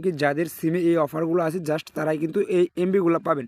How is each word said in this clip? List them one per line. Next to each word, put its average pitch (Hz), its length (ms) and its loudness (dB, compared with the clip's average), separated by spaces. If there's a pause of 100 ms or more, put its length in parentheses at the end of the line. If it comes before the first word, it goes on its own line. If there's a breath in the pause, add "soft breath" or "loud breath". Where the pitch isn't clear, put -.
কি 185 80 0
যাদের 147 360 0 (100)
সিমে 170 220 0
এই 170 180 4
অফারগুলো 160 460 0
আছে, 160 160 -2
just 151 260 -4 (100)
তারাই 156 220 -2
কিন্তু 160 240 -2
এই 180 240 2 (180)
এমবিগুলো 180 340 2 (100)
পাবেন। 156 200 0